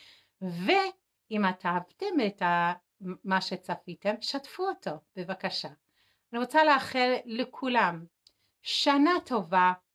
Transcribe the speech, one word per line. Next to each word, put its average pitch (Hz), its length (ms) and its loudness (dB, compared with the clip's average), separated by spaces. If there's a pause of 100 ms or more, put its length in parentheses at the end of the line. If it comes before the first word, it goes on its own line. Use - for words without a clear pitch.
(400)
ואם 214 1080 -2
את 196 160 -6
אהבתם 262 600 -4
את 196 160 -4
ה-, 175 300 2 (280)
מה 190 400 -4
שצפיתם, 185 800 -6
שתפו 285 480 -6
אותו, 370 220 -6 (260)
בבקשה. 185 520 -8 (640)
אני 233 80 -4
רוצה 294 240 4
לאחל 254 500 2 (100)
לכולם 226 800 -2 (580)
שנה 285 500 4 (140)
טובה 185 460 2 (220)